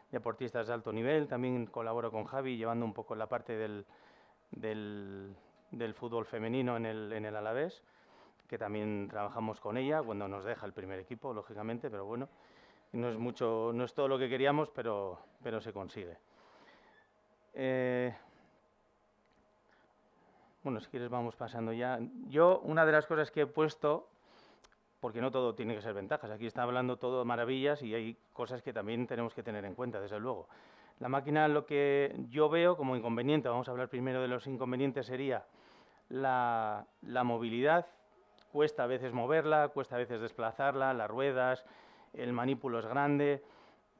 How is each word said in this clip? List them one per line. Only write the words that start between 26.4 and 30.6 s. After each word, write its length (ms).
está 180
hablando 340
todo 280
maravillas 560
y 120
hay 240
cosas 300
que 100
también 340
tenemos 280
que 100
tener 220
en 100
cuenta, 240
desde 180
luego. 300